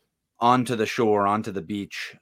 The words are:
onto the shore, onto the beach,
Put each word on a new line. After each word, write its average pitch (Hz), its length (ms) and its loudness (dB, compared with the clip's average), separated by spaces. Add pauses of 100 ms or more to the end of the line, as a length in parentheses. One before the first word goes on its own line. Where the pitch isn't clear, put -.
(380)
onto 123 380 2
the 107 100 0
shore, 107 400 2
onto 107 260 -2
the 95 100 -6
beach, 101 600 -10